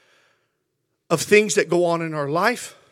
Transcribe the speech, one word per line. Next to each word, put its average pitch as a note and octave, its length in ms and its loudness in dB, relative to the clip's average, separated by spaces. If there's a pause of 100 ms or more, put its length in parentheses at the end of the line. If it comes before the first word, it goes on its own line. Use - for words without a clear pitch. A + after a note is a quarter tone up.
(1120)
of D#3+ 100 0
things G#3 360 2
that G3 120 2
go F3 180 2
on E3+ 160 0
in D#3+ 120 -8
our D3 140 -4
life, F#3 480 -2 (160)